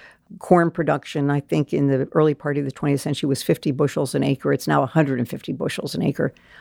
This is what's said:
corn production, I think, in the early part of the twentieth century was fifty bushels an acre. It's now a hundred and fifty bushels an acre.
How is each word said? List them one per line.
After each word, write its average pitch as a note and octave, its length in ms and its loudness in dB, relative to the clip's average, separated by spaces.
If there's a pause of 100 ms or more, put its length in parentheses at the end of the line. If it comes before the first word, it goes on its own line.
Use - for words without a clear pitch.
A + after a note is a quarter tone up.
(400)
corn E3+ 300 4
production, C#3+ 600 -2
I C#3+ 80 2
think, D3+ 340 -2
in C#3+ 140 2
the C3+ 240 2
early D#3 220 4
part C#3+ 240 -4
of D3 80 -2
the C3+ 60 -6
twentieth C#3+ 300 -2
century D3+ 260 -4
was C3+ 140 -2
fifty D#3 300 0
bushels C#3 420 -2
an C#3 100 0
acre. C#3 300 0
It's - 140 -4
now D3 160 2
a C3 40 -2
hundred C#3 300 2
and A#2+ 100 -2
fifty - 260 -10
bushels - 420 -6
an E3 80 -2
acre. C#3+ 300 -2 (280)